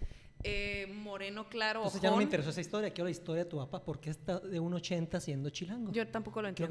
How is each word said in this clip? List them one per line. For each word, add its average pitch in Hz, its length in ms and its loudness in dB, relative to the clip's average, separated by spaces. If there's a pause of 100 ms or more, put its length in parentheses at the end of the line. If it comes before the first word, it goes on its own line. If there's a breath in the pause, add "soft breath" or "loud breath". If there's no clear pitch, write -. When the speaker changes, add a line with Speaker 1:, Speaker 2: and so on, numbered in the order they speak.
(420 loud breath)
Speaker 1:
eh, 202 500 0
moreno 208 560 -6
claro, 220 320 2
Speaker 2:
Entonces 196 200 0
ya 185 80 6
no 190 80 8
me 202 80 8
Speaker 1:
ojón. - 0 -
Speaker 2:
interesó 165 260 4
esa 160 100 -2
historia, 208 300 0
quiero 175 140 -2
la 180 80 2
historia 165 320 0
de 170 60 -6
tu 151 80 -2
papá. 139 260 -6
¿Por 143 160 -2
qué 156 100 -4
está 170 300 -2
de 190 180 -2
un 170 160 2
ochenta 170 460 0
siendo 143 300 -2
chilango? 202 420 -4
Speaker 1:
Yo 220 160 0
tampoco 220 340 -4
lo 208 60 0
Speaker 2:
Creo 190 80 -4
que 170 140 0